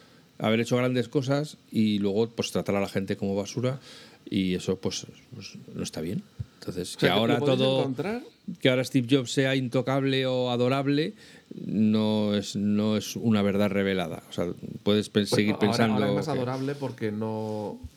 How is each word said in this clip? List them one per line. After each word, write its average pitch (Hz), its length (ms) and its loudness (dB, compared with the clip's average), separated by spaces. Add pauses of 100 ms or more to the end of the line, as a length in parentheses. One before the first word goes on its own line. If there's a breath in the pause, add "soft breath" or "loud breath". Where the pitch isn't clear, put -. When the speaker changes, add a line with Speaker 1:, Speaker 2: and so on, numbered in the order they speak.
(400 loud breath)
Speaker 1:
haber 110 200 2
hecho 117 180 0
grandes 123 300 0
cosas 143 500 -2 (140)
y 107 280 2
luego, 101 320 2
pues, - 200 -4
tratar 98 240 0
a 98 60 2
la 98 80 -2
gente 98 280 -2
como 98 180 -2
basura 120 440 -2 (480 loud breath)
y 92 280 0
eso, 92 240 -2
pues, - 260 -6 (300)
pues, - 180 -16 (220)
no - 80 -6
está - 180 -8
bien. 95 220 -6 (360)
Entonces, - 360 -8
Speaker 2:
O - 40 -20
sea, 147 100 4
Speaker 1:
que - 40 4
Speaker 2:
que 101 60 4
Speaker 1:
ahora 113 160 4
Speaker 2:
lo 120 60 2
podéis 135 180 2
Speaker 1:
todo, 131 220 4
Speaker 2:
encontrar. 147 420 -4 (380)
Speaker 1:
que 135 80 6
ahora 127 160 2
Steve 123 260 0
Jobs 131 200 2
sea 135 240 2
intocable 131 680 0
o 127 240 0
adorable 139 640 2 (400 loud breath)
no 107 840 2
es, 101 200 -4
no 104 420 2
es - 200 -6
una 107 260 2
verdad 101 260 2
revelada. 95 600 -2
O - 40 -14
sea, 87 140 -2 (340)
puedes 104 280 2
pen-, 104 200 2
Speaker 2:
Bueno, - 60 2
Speaker 1:
seguir 104 200 4
Speaker 2:
ahora, 104 120 2
Speaker 1:
pensando 113 280 2
Speaker 2:
ahora 104 140 2
es 101 60 2
más 98 100 0
Speaker 1:
que - 60 -4
Speaker 2:
adorable 131 440 -4
porque 120 360 -6
no, 110 680 -4 (180)